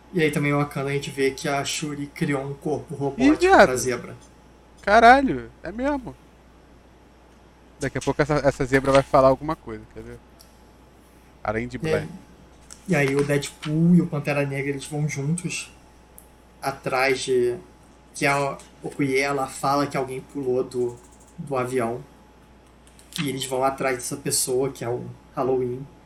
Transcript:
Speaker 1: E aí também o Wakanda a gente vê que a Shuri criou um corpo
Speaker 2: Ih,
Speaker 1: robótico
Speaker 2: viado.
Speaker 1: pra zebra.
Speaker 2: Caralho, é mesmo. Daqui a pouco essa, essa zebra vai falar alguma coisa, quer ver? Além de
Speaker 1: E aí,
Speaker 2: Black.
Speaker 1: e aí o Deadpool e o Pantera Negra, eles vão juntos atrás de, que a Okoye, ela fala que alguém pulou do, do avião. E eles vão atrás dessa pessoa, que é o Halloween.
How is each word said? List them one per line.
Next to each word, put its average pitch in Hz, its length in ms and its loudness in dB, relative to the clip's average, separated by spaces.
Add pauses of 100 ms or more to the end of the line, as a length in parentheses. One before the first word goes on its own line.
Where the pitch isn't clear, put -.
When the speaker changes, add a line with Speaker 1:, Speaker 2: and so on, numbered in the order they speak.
(120)
Speaker 1:
E 180 100 -2
aí 151 100 2
também 143 200 0
o 143 60 2
Wakanda 143 320 -4
a 139 40 -2
gente 139 180 -6
vê 135 200 0
que 135 160 -8
a 139 160 0
Shuri 143 440 -6
criou 139 360 -2
um 139 120 -8
corpo 143 380 -6
Speaker 2:
Ih, 139 40 -10
Speaker 1:
robótico 226 420 2
Speaker 2:
viado. 349 280 8
Speaker 1:
pra 131 100 -2
zebra. 117 380 -4 (680)
Speaker 2:
Caralho, 226 680 6 (120)
é 165 100 -10
mesmo. 247 440 -4 (1600)
Daqui 135 180 -6
a 127 40 -4
pouco 143 200 0
essa, 147 220 2
essa 139 220 2
zebra 135 260 2
vai 135 120 8
falar 135 260 6
alguma 143 260 0
coisa, 110 280 -12 (100)
quer 113 100 -16
ver? 120 140 -18 (1300)
Além 110 240 -4
de 123 100 -10
Speaker 1:
E 120 80 -8
aí, 156 60 -2
Speaker 2:
Black. 156 180 -2 (800)
Speaker 1:
e 185 80 2
aí 139 200 2
o 143 80 2
Deadpool 151 720 0
e 170 60 6
o 170 60 -2
Pantera 143 380 -2
Negra, 139 240 -4
eles 139 160 -6
vão 151 220 -4
juntos 147 640 -6 (880)
atrás 135 580 -2
de, 123 380 0 (580)
que 151 100 -2
a 143 320 0 (240)
Okoye, 139 360 -2
ela 139 300 0
fala 143 380 0
que 139 120 -6
alguém 131 240 -6 (120)
pulou 127 300 -2
do, 123 340 -4 (400)
do 143 180 -8
avião. 123 460 -2 (1200)
E 143 80 -4
eles 131 160 -6
vão 131 180 -2
atrás 135 340 -2
dessa - 200 -8
pessoa, 131 540 -2
que - 120 -14
é 117 60 -4
o 123 160 -6 (300)
Halloween. 127 500 -2 (200)